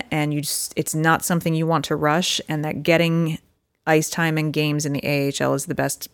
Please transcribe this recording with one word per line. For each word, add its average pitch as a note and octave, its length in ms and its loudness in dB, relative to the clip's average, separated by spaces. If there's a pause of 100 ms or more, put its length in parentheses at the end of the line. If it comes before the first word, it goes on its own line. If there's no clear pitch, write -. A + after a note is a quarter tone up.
(100)
and D3+ 220 0
you D3 80 0
just, - 340 -4
it's - 200 -4
not D#3+ 280 2
something E3+ 320 0
you D#3+ 120 0
want D#3+ 180 0
to D#3 120 -2
rush, D3+ 520 0
and D3+ 160 -2
that D3+ 180 -6
getting E3 560 2 (480)
ice D#3 220 4
time D#3+ 300 0
and D#3 160 -2
games D3+ 320 0
in C#3+ 80 -2
the C#3 100 -4
A C#3+ 240 0
H C#3 140 -2
L C#3 100 2
is C#3 140 -2
the D#3 80 -4
best - 400 -4